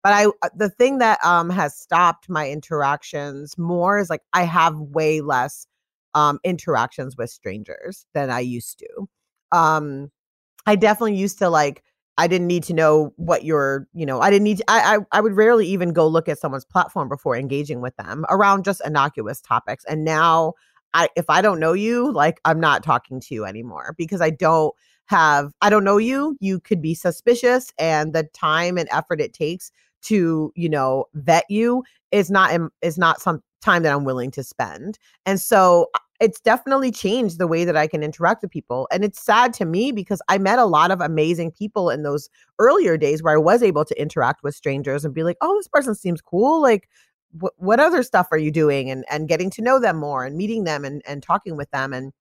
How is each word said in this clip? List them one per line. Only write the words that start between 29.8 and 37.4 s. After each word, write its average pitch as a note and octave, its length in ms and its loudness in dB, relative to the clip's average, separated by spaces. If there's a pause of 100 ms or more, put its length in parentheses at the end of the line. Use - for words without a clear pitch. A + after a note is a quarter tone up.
to, E3 540 0
you E3+ 140 -4
know, C3+ 440 0
vet D#3 360 2
you A#3 340 0 (280)
is G3 200 0
not F#3+ 220 4
im-, E3+ 180 -2 (100)
is E3 160 -2
not E3 240 2
some E3 220 -4 (180)
time F3 220 2
that D3 100 2
I'm C#3+ 120 -2
willing C3 260 -4
to C3+ 120 -10
spend. A#2+ 540 -10 (280)
And F#3+ 140 0
so, F#3 540 4
uh, - 60 -2 (220)
it's A3+ 200 0
definitely B3+ 500 2
changed G#3 460 -2
the F3 100 0